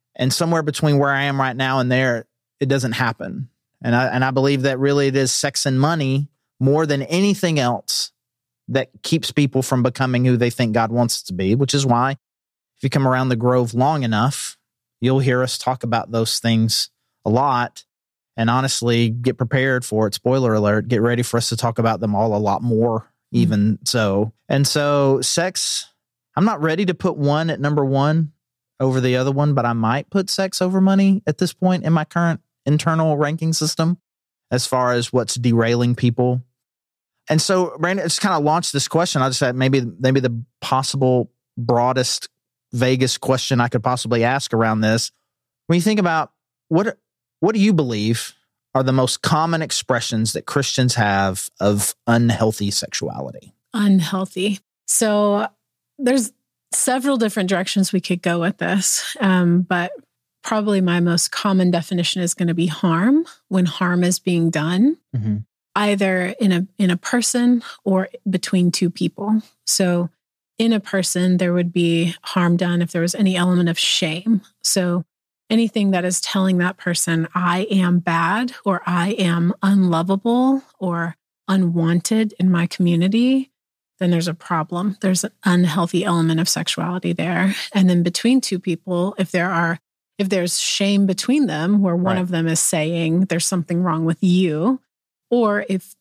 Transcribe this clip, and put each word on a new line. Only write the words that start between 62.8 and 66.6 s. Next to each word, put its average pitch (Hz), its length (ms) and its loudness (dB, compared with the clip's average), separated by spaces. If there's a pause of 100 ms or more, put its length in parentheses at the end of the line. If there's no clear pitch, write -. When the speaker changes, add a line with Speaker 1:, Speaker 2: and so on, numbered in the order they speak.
Speaker 2:
when 185 180 2
harm 180 380 -2
is 180 160 0
being 170 280 0
done, 180 500 0 (140)
Speaker 1:
Mm-hmm. 107 260 -2 (360)
Speaker 2:
either 190 520 0 (120)
in 196 140 2
a, 175 160 0 (100)